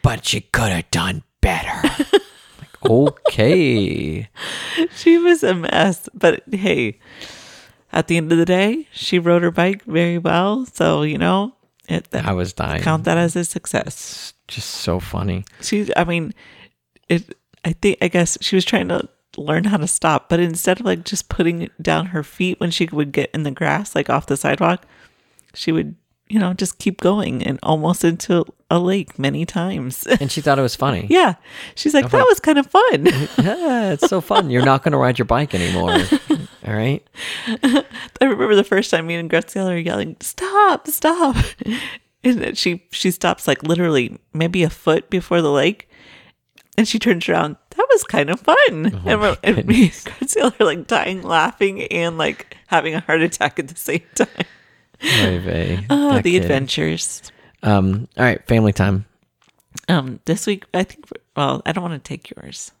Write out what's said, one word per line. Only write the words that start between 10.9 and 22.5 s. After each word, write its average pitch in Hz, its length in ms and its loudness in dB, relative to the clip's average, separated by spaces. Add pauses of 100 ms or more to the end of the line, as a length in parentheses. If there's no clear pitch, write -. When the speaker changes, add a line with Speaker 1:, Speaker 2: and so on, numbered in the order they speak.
Speaker 2:
you 151 160 -2
know, 190 360 0 (340)
it, 82 220 -6
that - 160 -4
Speaker 1:
I 101 60 0
was 90 200 -2
dying. 73 300 -4
Speaker 2:
count 160 220 -2
that 165 140 2
as 170 180 0
a 175 80 -2
success. - 420 -6
Speaker 1:
It's - 480 -16 (140)
just - 220 -10
so - 300 -4
funny. 92 440 -6 (160)
Speaker 2:
She, 202 360 -4
I 170 80 2
mean, 170 280 -4 (760)
it, - 280 -2 (280)
I 170 80 -2
think, - 280 0
I 180 80 0
guess 170 320 0
she - 160 -2
was 185 80 2
trying - 240 -2
to - 200 -4 (280)
learn 156 280 0
how 208 120 2
to 156 100 -2
stop, - 420 0
but 170 120 2
instead 175 400 0
of, 240 60 -4
like, 175 180 -2
just - 240 -8
putting 170 420 -2 (100)
down 165 260 0
her 175 160 -6
feet - 380 -4